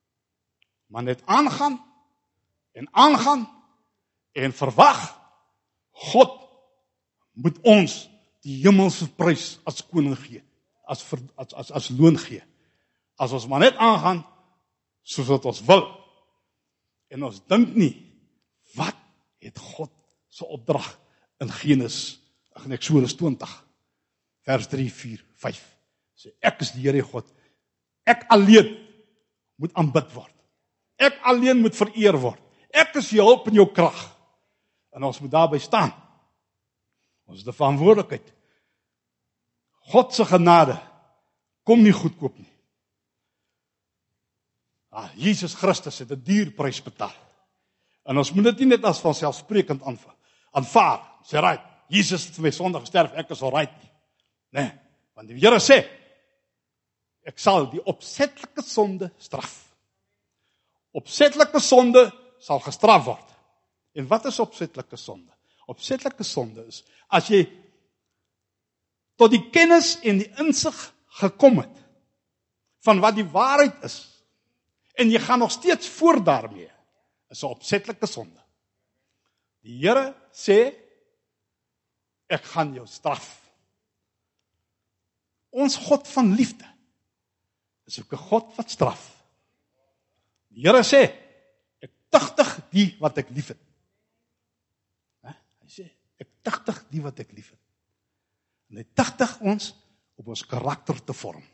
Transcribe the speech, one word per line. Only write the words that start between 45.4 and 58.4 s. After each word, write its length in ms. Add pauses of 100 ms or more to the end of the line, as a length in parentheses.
Christus 440
het 120
'n 120
duur 300
prys 300
betaal. 320 (880)
En 140
ons 140
moet 120
dit 140
nie 80
net 180
as 160
vanselfsprekend 840
aanva-, 320 (380)
aanvaar. 480 (220)
Sê, 180
"Right, 220 (260)
Jesus 380
het 80
vir 80
my 80
sonde 300
gesterf, 320
ek 180
is 120
alright 400
nie." 80 (600)
Nee, 220 (420)
want 140
die 100
Here 200
sê, 280 (1400)
"Ek 140
sal 320
die 140
opsetlike 760